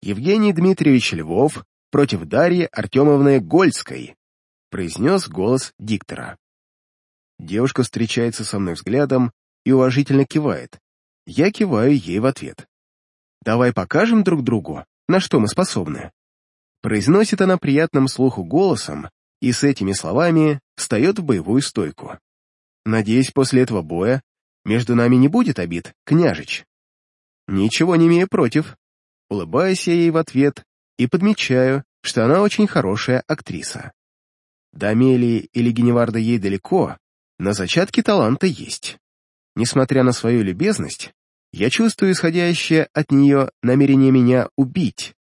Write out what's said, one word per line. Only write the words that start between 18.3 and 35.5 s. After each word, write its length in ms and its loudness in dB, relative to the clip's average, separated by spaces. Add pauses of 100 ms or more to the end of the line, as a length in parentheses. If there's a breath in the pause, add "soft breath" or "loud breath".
голосом 680 -2 (320)
и 100 0
с 120 -2
этими 300 0
словами 680 0 (160)
встаёт 420 -2
в 60 -8
боевую 400 0
стойку. 560 -8 (680)
"Надеюсь, 460 0
после 320 2
этого 180 -2
боя 400 -2 (440)
между 280 0
нами 220 4
не 120 6
будет 300 0
обид, 360 -8 (120)
княжич?" 580 0 (840)
"Ничего 480 0
не 100 4
имею 220 2
против", 500 -2 (520)
улыбаюсь 580 -2
я 60 2
ей 180 2
в 60 0
ответ 460 0 (340)
и 100 0
подмечаю, 760 0 (180)
что 220 -2
она 180 4
очень 260 0
хорошая 600 -2
актриса. 640 -10 (800)
До 180 -4
Амелии 640 2